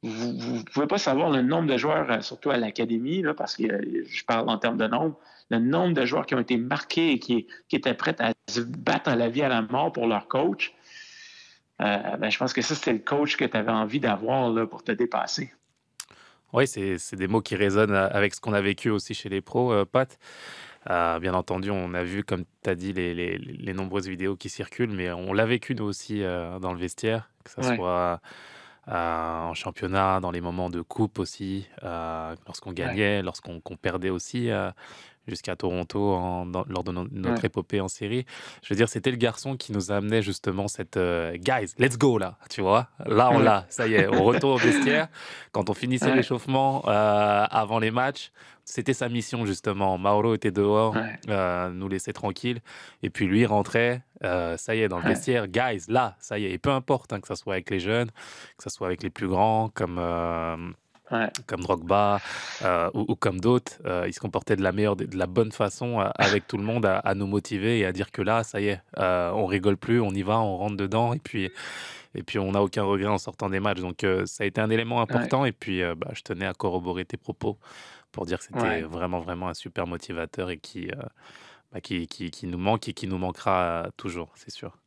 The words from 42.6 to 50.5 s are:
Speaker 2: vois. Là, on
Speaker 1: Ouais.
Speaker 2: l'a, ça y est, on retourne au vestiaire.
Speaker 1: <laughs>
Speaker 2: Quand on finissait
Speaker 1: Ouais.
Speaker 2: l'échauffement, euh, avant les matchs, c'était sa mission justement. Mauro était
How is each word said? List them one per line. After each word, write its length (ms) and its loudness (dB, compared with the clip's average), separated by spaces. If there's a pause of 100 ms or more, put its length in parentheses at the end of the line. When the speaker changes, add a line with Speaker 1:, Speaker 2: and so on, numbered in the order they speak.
Speaker 2:
vois. 260 6 (180)
Là, 280 8
on 60 8
Speaker 1:
Ouais. 40 6
Speaker 2:
l'a, 240 6
ça 200 -2
y 80 4
est, 120 8
on 160 6
retourne 300 6
au 40 4
vestiaire. 520 4 (200)
Speaker 1:
<laughs> 220 -16
Speaker 2:
Quand 180 -2
on 40 2
finissait 380 0
Speaker 1:
Ouais. 40 4
Speaker 2:
l'échauffement, 720 2
euh, 600 6
avant 300 2
les 120 2
matchs, 400 -2 (320)
c'était 300 -2
sa 160 -2
mission 360 -2
justement. 520 0
Mauro 360 4
était 180 0